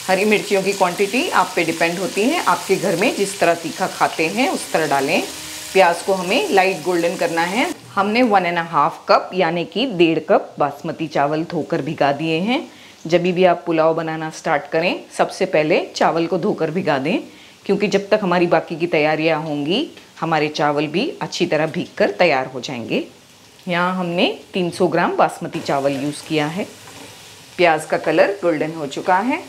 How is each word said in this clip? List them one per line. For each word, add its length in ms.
हरी 220
मिर्चियों 380
की 100
quantity 580
आप 240
पे 100
depend 340
होती 240
है, 200
आपके 320
घर 200
में 200
जिस 240
तरह 160
तीखा 340
खाते 380
हैं 220
उस 240
तरह 160
डालें। 340
प्याज 280
को 120
हमें 360
light 340
golden 340
करना 260
है। 260
हमने 300
वन 220
एंड 120
अ 60
हाफ 440
cup 260
यानी 320
कि 220
डेढ़ 340
cup 380
बासमती 500
चावल 360
धोकर 380
भिगा 300
दिए 280
हैं। 200
जब 180
भी 220
आप 200
पुलाव 300
बनाना 360
start 360
करें, 420
सबसे 380
पहले 400
चावल 400
को 120
धोकर 320
भिगा 280
दें, 200
क्योंकि 220
जब 220
तक 140
हमारी 260
बाकी 260
की 140
तैयारियां 540
होंगी, 440
हमारे 320
चावल 380
भी 220
अच्छी 360
तरह 200
भीग 300
कर 160
तैयार 340
हो 140
जाएंगे। 440
यहाँ 300
हमने 300
तीन 160
सौ 180
ग्राम 280
बासमती 440
चावल 340
यूज़ 340
किया 200
है। 160
प्याज 280
का 140
कलर 340
गोल्डन 380
हो 160
चुका 320
है। 300